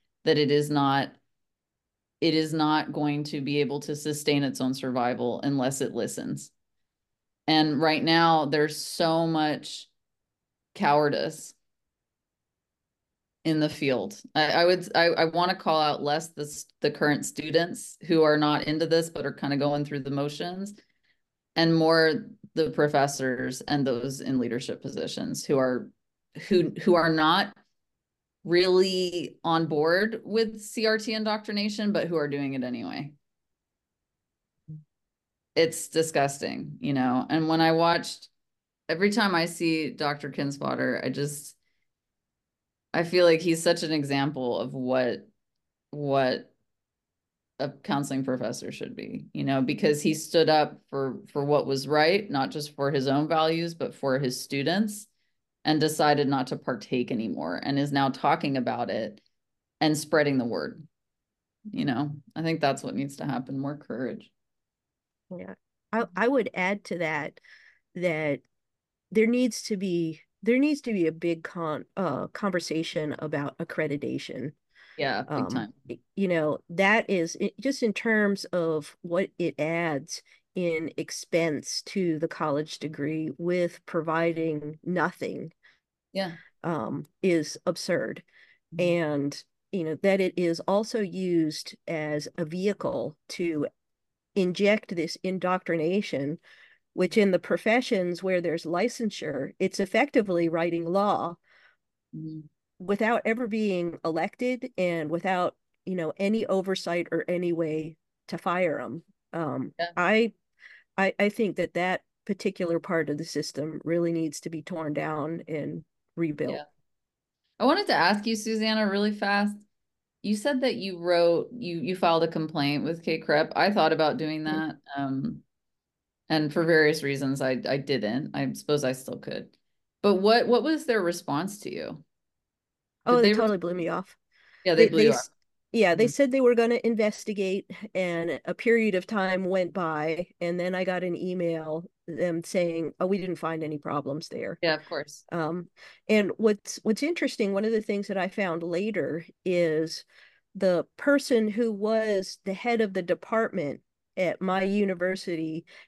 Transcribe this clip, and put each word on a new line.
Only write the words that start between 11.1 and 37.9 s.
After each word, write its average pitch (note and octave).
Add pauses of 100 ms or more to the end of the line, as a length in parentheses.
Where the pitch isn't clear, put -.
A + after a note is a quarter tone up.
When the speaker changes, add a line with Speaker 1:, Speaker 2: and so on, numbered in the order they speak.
Speaker 1:
in D#3
the D3+
field. B2+ (140)
I, D#3
I D#3
would, F3
I, E3+
I E3
wanna F3
call D#3+
out D3+
less D3+
the D3
s-, D3 (140)
the D3
current D3
students - (100)
who D#3+
are D3+
not D3+
into D#3
this, E3
but C#3+
are C#3+
kinda C#3+
going D3
through C#3+
the C3+
motions, F3 (800)
and E3
more D#3+ (260)
the D#3
professors C#3
and C#3+
those C3+
in C3
leadership A#2+
positions -
who C#3+
are, B2+ (580)
who, F3 (120)
who F3
are E3
not D#3+ (880)
really F3+
on E3
board E3+
with A3
C -
R A3
T A3
indoctrination, G#3+
but E3+
who E3+
are D3
doing C#3
it C3
anyway. A#2+ (2500)
It's E3
disgusting, C#3+
you C#3+
know? B2+
And D#3+
when D#3+
I E3
watched, E3 (600)